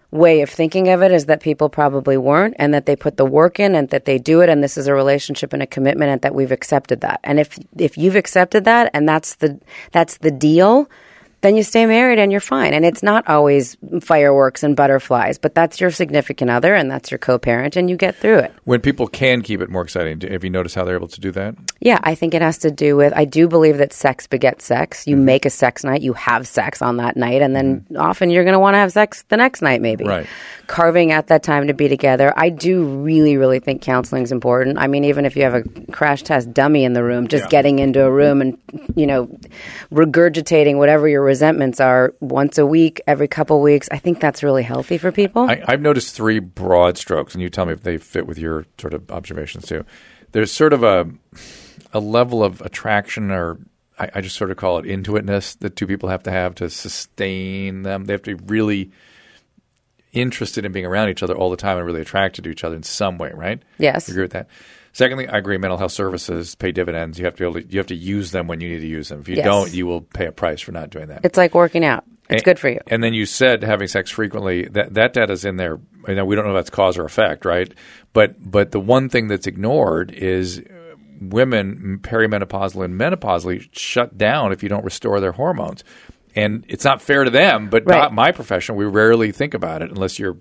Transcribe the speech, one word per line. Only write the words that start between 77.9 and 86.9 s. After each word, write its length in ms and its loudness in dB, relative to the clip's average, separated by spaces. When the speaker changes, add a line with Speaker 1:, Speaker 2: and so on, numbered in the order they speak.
Speaker 2:
But, 220 4
but 220 2
the 80 -2
one 280 0
thing 200 -2
that's 180 -4
ignored 640 -2
is, 460 -4
uh, 40 -18
women 840 -2
perimenopausally 840 -2
and 120 -8
menopausally 720 -4
shut 460 -6
down 320 0
if 140 -6
you 40 -8
don't 160 -4
restore 360 -4
their 120 -2
hormones. 520 -6
And 340 -2
it's 160 -10
not 180 0